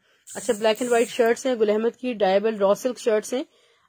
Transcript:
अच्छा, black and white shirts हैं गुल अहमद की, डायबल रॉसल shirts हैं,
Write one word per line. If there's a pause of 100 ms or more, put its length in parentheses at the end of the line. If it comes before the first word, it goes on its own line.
(360)
अच्छा,
black
and
white
shirts
हैं
गुल
अहमद
की,
डायबल
रॉसल
shirts
हैं, (440)